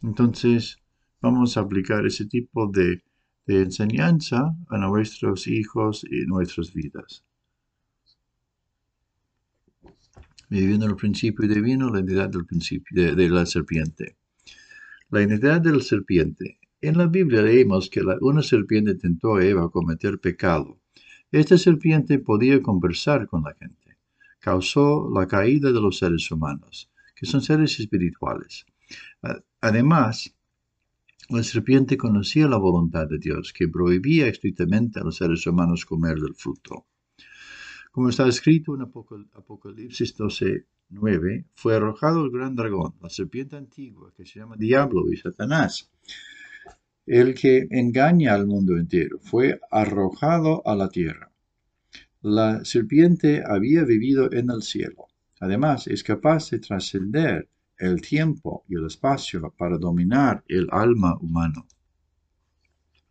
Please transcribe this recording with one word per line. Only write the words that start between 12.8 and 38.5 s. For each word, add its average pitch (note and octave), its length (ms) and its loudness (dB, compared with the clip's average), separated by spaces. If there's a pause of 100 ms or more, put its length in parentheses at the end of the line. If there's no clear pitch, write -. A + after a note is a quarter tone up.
de, E2 140 2
de F2+ 120 4
la F2 180 2
serpiente. D#2+ 680 -6 (960)
La G#2 120 4
identidad A2 380 4
de E3 120 2
la C#3 100 2
serpiente. F#2 800 -2 (200)
En D#3 180 0
la F3 100 4
Biblia D#3+ 340 2
leemos G#2+ 480 4
que G#2 120 -4
la, F#2 180 0
una C#3+ 220 2
serpiente G#2+ 520 0
tentó F2+ 420 -2
a F#2 80 4
Eva F#2 200 2
a E2+ 60 -4
cometer E2 500 -4
pecado. F2 580 -2 (540)
Esta D3+ 260 6
serpiente D#3 640 2
podía B2+ 420 4
conversar F#2+ 640 0
con E2 160 -4
la C#2+ 120 -8
gente. - 420 -20 (420)
Causó C#3+ 720 0
la F#2+ 140 0
caída B2+ 460 2
de A#2+ 80 2
los G2+ 180 0
seres E2+ 320 0
humanos, D#2 600 -8 (260)
que - 100 -10
son C#3 140 0
seres D3+ 400 0
espirituales. - 840 -6 (580)
A-, - 180 -8 (180)
además, A#2 720 2 (960)
la A#2 140 -2
serpiente C3 540 2
conocía A2 500 2
la B2+ 100 2
voluntad E2+ 520 2
de D#2 100 -6
Dios, D#2 340 -6
que F2 140 -2
prohibía F2+ 640 2
estrictamente G2+ 720 -2
a - 20 -8
los E2 140 -6
seres E2+ 280 -2
humanos E2+ 400 0
comer D#2+ 360 -4
del D2 160 -8
fruto. - 500 -12 (1040)
Como B2+ 200 0
está F3+ 180 2
escrito D#3 460 2